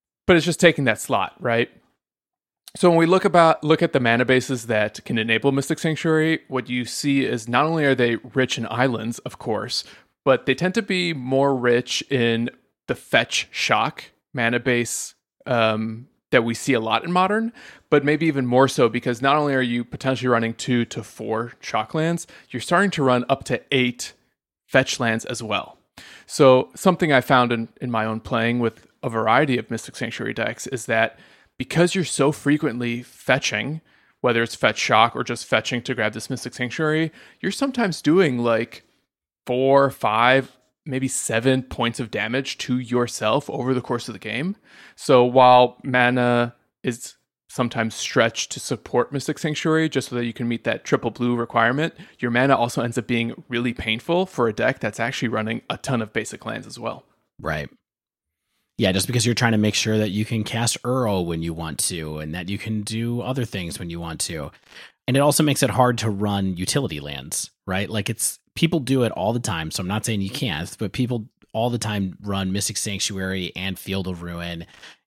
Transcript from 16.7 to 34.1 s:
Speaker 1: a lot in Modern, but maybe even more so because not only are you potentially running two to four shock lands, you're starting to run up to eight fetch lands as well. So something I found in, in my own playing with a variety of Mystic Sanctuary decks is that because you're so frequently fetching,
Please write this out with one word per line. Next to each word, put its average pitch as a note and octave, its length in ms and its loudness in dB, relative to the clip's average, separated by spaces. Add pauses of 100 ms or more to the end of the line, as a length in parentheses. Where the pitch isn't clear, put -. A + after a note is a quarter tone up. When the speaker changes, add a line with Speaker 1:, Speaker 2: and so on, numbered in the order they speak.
Speaker 1:
a A#2+ 80 2
lot A2 240 -2
in E3+ 80 -4
Modern, G3+ 400 0 (360)
but D3 160 4
maybe D3+ 220 2
even C#3 180 0
more B2 220 4
so B2+ 220 2
because A#2+ 340 -4
not C#3 140 4
only D3 180 0
are C3 80 2
you A#2+ 220 -2
potentially B2+ 420 -4
running A2+ 280 2
two A#2+ 320 0
to - 180 -10
four A2+ 560 -6
shock - 340 -4
lands, E3 320 -2 (240)
you're B2 100 -6
starting F#3 300 2
to D#3 140 0
run B2 240 4
up - 160 0
to - 260 -4
eight B2 420 0 (540)
fetch - 320 2
lands A2+ 280 0
as A#2+ 140 -6
well. G#2 380 -6 (480)
So C3 480 6
something F3 380 2
I C3 80 6
found B2 320 4
in, A2+ 160 -4 (120)
in B2 120 -6
my A2 140 0
own A2 120 -4
playing A#2 400 -2
with A#2 300 -4 (160)
a C#3 40 -2
variety A#2 480 2
of A#2 140 -6
Mystic - 240 -10
Sanctuary A2+ 400 -6
decks A2+ 320 -6
is B2 200 -8
that A2+ 300 0 (400)
because E3+ 380 0
you're F#3+ 80 0
so D3 300 2
frequently B2 720 -2
fetching, C3 800 -2 (380)